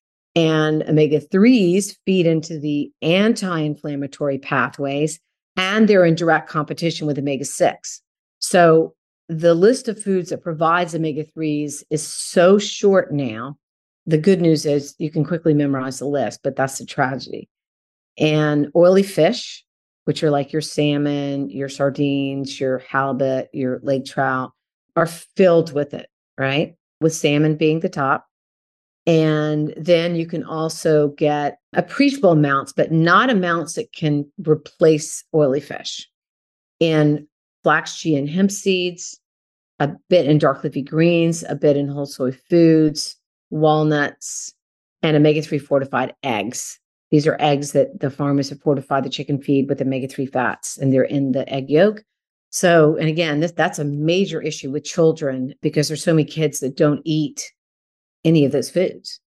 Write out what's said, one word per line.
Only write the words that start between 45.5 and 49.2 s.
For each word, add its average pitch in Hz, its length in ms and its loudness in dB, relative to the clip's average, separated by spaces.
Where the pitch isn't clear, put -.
fortified 135 640 -2
eggs. 113 560 -6
These 151 160 4
are - 100 0
eggs 143 340 0
that 135 280 0
the 139 100 -4
farmers 139 380 -2
have 143 120 -14
fortified 139 440 -2
the - 40 -8
chicken 139 320 -6